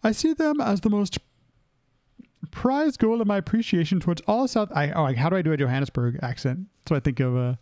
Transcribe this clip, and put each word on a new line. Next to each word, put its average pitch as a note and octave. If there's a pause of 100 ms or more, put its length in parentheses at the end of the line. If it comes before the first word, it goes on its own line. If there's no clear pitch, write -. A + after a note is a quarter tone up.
I A3+
see D#4
them D4+
as G#3
the A3
most G#3 (1300)
prized C#4
goal A3+
of A3+
my G3+
appreciation F#3+
towards E3
all A#3+
South, G#3+
I, D3
oh, C#3+
how B2+
do F3
I F#3
do D#3+
a D#3
Johannesburg C3
accent? B2+ (220)
So E3
I C#3
think C3
of, B2+
uh B2